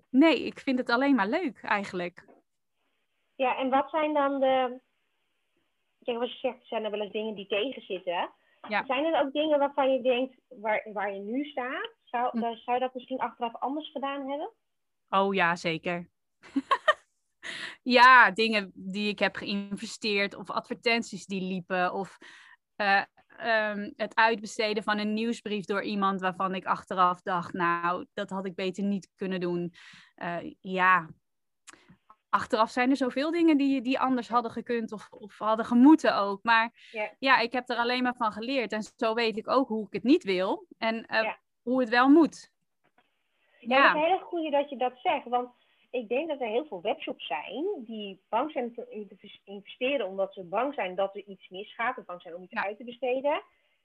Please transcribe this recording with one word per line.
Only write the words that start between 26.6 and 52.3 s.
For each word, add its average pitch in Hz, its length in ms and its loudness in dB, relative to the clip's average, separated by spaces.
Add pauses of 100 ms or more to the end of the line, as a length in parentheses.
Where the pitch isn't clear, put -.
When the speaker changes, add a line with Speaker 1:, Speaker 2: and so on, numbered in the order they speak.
Speaker 1:
achteraf 180 580 0
dacht, 180 300 -4
"Nou, 175 600 -2
dat 202 160 -8
had 190 160 -6
ik 185 80 -8
beter 190 300 -4
niet 202 320 -4
kunnen 185 240 -4
doen." 175 320 -4 (420)
Eh, 175 460 -8
ja, 185 480 2 (1200)
achteraf 220 420 2
zijn 254 200 0
er 277 60 4
zoveel 262 340 -2
dingen 330 260 4
die, 269 240 2
die 254 180 -2
anders 254 300 -2
hadden 233 220 0
gekund 233 420 -6
of, 202 180 -14
of - 280 -20
hadden 220 280 0
gemoeten 269 500 8
ook. 202 260 -2
Maar 226 500 2
Speaker 2:
Ja. 214 260 -6
Speaker 1:
ja, 269 200 6
ik 233 140 0
heb 247 160 -2
er 240 80 -2
alleen 247 260 0
maar 247 140 0
van 220 160 0
geleerd. 233 400 -2
En 220 100 -2 (140)
zo 226 180 0
weet 226 220 0
ik 214 120 -6
ook 262 200 2
hoe 220 180 -4
ik - 60 -16
het 196 100 -6
niet 277 220 4
wil 196 420 0 (120)
en, 226 280 -4
eh, 220 160 0
Speaker 2:
Ja. 208 160 -6 (240)
Speaker 1:
hoe 254 180 0
het 240 80 0
wel 240 200 4
moet. 294 440 6 (1080)
Speaker 2:
Ja, 247 160 0
Speaker 1:
Ja. 277 60 8 (100)
Speaker 2:
dat - 40 0
is 302 60 0
een 330 80 2
hele 370 140 2
goeie 320 260 -4
dat 285 200 0
je 269 60 -10
dat 254 260 -4
zegt, 294 260 -2
want 247 300 -4 (320)
ik 247 180 -6
denk 285 200 -2
dat 277 120 -6
er 247 80 -2
heel 247 180 -2
veel 185 140 -12
webshops 254 460 -6
zijn 247 580 -6
die 208 440 -12
bang 269 240 -2
zijn 240 220 -6
te 170 160 -14
in-, 208 180 -12 (100)
te - 260 -20
investeren 220 600 -6
omdat 190 280 -6
ze 190 100 -14
bang 226 300 -4
zijn 190 200 -6
dat 196 220 -2
er - 80 -14
iets - 240 -20
misgaat 226 500 -8
of 208 60 -16
bang 175 180 -14
zijn 170 120 -16